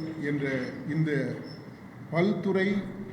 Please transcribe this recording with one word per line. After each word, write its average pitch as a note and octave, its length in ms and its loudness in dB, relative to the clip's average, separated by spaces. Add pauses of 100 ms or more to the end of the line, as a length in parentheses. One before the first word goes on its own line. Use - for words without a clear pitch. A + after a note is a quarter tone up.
(300)
என்ற C#3+ 160 2 (440)
இந்த D#3 220 4 (1000)
பல்துறை F#3+ 560 4 (460)